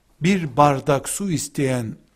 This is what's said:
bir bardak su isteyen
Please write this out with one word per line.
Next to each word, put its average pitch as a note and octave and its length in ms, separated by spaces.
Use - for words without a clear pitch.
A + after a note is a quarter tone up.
bir E3 360
bardak C#3 520
su G3+ 220
isteyen C3 680